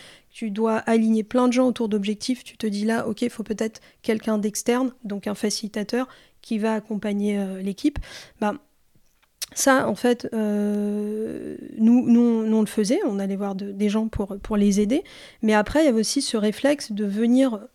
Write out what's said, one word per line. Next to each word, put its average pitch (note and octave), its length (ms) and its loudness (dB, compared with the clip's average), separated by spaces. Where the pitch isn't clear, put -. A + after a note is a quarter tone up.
tu A3 200 -8
dois A3 260 0
aligner A3 480 2
plein B3 240 2
de A#3+ 40 2
gens B3+ 140 4
autour A#3 220 0
d'objectifs, G#3+ 560 -2
tu - 120 -20
te - 100 -6
dis G3+ 180 -2
là, A3+ 240 0
ok, G#3 140 -4
il A#3+ 80 0
faut - 120 -12
peut-être A3 380 -4
quelqu'un A3 360 0
d'externe, A#3+ 540 0
donc G3+ 220 -6
un G#3 80 -4
facilitateur, G#3+ 760 -4
qui A3+ 160 -4
va A3 160 0
accompagner, G#3 640 -2
euh, F#3+ 220 -4
l'équipe. G3+ 380 -2
Ben, G#3 180 -2
ça, C4 360 2
en A3 60 -2
fait, A#3+ 380 0
euh, G#3 1200 -4
nous, A#3 320 6
nous, A#3 380 6
nous, A3 100 2
on A3 40 4
le G#3 60 2
faisait, A3 380 0
on G#3 140 -2
allait G3 180 -2
voir G3 180 -4
de, G3+ 180 -8
des G3+ 160 0
gens A3 200 0
pour, G3+ 340 -6
pour G#3+ 140 -2
les G3+ 240 4
aider, A#3+ 220 2
mais G#3+ 120 4
après, G#3+ 280 2
il D#4+ 40 6
y - 20 6
avait A3+ 120 4
aussi C4+ 220 0
ce - 140 -4
réflexe A3 560 0
de G#3 120 -4
venir A#3 560 2